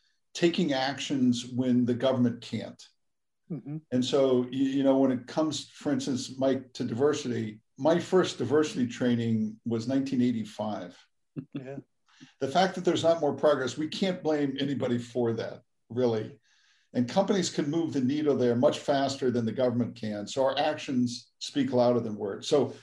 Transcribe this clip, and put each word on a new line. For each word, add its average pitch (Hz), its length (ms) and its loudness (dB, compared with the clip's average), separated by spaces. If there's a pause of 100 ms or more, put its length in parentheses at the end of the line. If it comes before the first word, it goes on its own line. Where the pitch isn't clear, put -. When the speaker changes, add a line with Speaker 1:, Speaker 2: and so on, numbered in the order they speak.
(360)
Speaker 1:
taking 170 400 2
actions 131 720 0
when 123 400 2
the 120 80 0
government 123 480 2
can't. 107 400 -10 (680)
Speaker 2:
Mm-hmm. 147 280 -10 (140)
Speaker 1:
And 127 120 2
so, 131 460 4
you, 135 140 0
you 135 180 0
know, 135 160 6
when 135 120 4
it 113 160 -4
comes, 156 440 -2
for - 200 -6
instance, 131 480 -4
Mike, 131 360 0
to 131 100 -6
diversity, 117 760 -2 (180)
my 160 200 2
first 175 380 0
diversity 143 500 0
training 117 800 0
was 113 240 -2
nineteen 135 320 0
eighty-five. 107 760 -2 (600)
Speaker 2:
Yeah. 139 220 -10 (640)
Speaker 1:
The 135 80 -2
fact 185 260 2
that 180 100 -8
there's 156 180 2
not 165 180 4
more 143 140 0
progress, 131 420 2
we 156 120 -4
can't 180 340 -2
blame 147 360 0
anybody 131 400 -2
for 120 360 -2
that, 101 280 -8 (260)
really. 117 440 0 (600)
And 123 140 0
companies 190 420 0
can 147 200 -2
move 165 220 0
the 139 80 0
needle 143 360 2
there 120 180 4
much 147 240 2
faster 135 520 0
than 117 140 -2
the 110 80 -2
government 120 440 0
can. 104 300 -8
So 135 180 -2
our 135 140 0
actions 135 800 -2
speak - 340 -2
louder 123 280 4
than 107 160 -6
words. 101 320 -6
So 139 340 2